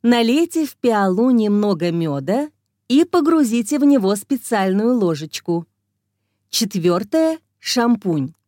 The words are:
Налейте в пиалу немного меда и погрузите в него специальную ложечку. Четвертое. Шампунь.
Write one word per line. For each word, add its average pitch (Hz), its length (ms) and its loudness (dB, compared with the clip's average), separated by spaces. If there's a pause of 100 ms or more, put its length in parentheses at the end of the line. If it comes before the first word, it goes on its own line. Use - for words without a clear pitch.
Налейте 247 600 2
в - 100 -16
пиалу 214 560 2
немного 208 600 0
меда 165 580 -4 (380)
и 277 160 2
погрузите 294 760 0
в 262 40 2
него 233 320 4
специальную 208 800 -2
ложечку. 170 720 -4 (840)
Четвертое. 214 880 -2 (180)
Шампунь. 208 760 -2 (120)